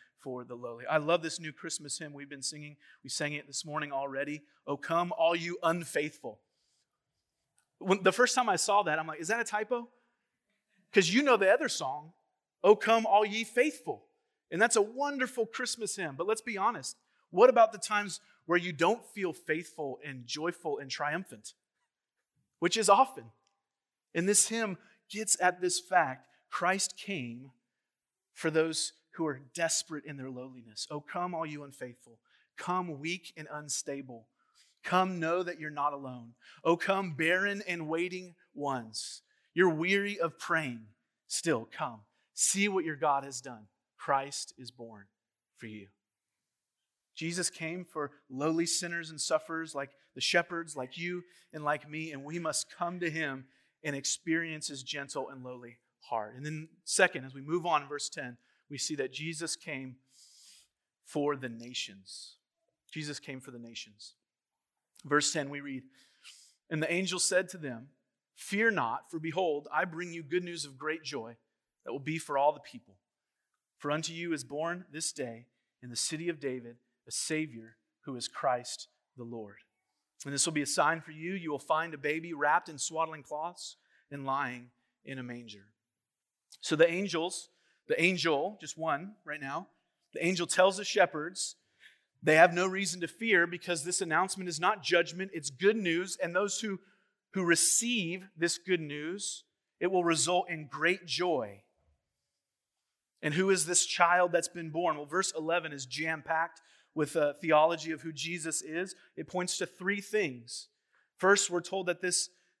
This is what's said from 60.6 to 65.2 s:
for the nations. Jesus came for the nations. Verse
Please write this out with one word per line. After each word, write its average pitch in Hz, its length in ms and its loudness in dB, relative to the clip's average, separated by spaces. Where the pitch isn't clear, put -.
for 147 320 -2
the 131 140 -8
nations. 113 840 -12
Jesus 147 280 -8
came 131 200 -12
for 131 120 -18
the 120 80 -14
nations. 113 540 -16
Verse 143 260 2